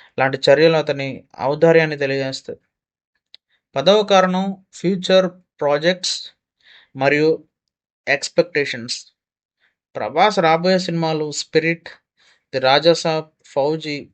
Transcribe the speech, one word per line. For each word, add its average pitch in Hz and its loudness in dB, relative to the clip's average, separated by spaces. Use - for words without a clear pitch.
లాంటి 135 0
చర్యలు 156 4
అతని 139 -4
ఔదార్యాన్ని 156 2
తెలియజేస్తాయి. 135 -6
పదవ 175 4
కారణం 185 2
ఫ్యూచర్ 185 0
ప్రాజెక్ట్స్ 151 -2
మరియు 143 0
ఎక్స్‌పెక్టేషన్స్. 139 -4
ప్రభాస్ 160 0
రాబోయే 170 2
సినిమాలు 160 -4
స్పిరిట్, 165 -2
ది 135 -6
రాజాసాబ్, 156 2
ఫౌజీ 151 -4